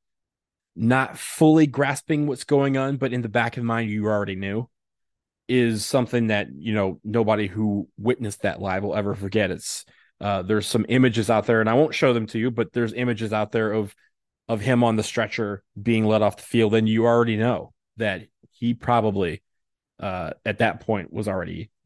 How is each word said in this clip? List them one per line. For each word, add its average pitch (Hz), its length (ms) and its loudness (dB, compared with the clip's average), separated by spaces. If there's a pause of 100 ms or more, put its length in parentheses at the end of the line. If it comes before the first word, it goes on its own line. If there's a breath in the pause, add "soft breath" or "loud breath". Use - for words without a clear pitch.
(800)
not 127 380 0
fully 156 500 4
grasping 139 600 -2
what's 131 180 -4
going 139 320 2
on, 135 220 -2
but 123 160 -2
in 127 80 -2
the 113 80 -6
back 117 260 0
of 120 80 -6
mind, 113 260 0
you 104 160 -2
already 101 300 0
knew, 98 320 -4 (800)
is 117 380 2
something 120 400 0
that, 104 280 0
you 98 200 -4
know, 95 280 -2
nobody 107 440 0
who 101 500 -2
witnessed 107 460 -2
that 95 180 -2
live 98 220 -4
will 92 120 -4
ever 101 200 -2
forget. 98 360 0
It's, - 360 -10 (340 soft breath)
uh, 98 220 -2
there's 104 240 0
some 113 240 0
images 117 400 4
out 107 160 2
there, 113 140 4
and 110 100 2
I 117 40 2
won't 151 200 2
show 135 180 2
them 113 140 -2
to 113 120 -6
you, 123 120 -2
but 113 240 -4
there's 117 180 -2
images 113 400 -4
out 107 200 -2
there 110 200 0
of, 107 220 -2 (560)
of 110 100 -2
him 120 240 2
on 113 120 2
the 107 60 0
stretcher 107 600 -4 (180)
being 110 240 2
led 107 160 4
off 104 160 2
the - 60 -20
field, 110 320 2
and 110 120 4
you 110 200 2
already 117 300 4
know 110 360 -2 (240)
that 101 300 -4 (240)
he 117 240 -2
probably, 101 680 0 (560)
uh, 92 340 -6 (120)
at 104 140 -4
that 113 220 0
point 104 300 -4
was 107 160 -6
already, 90 440 -6 (160)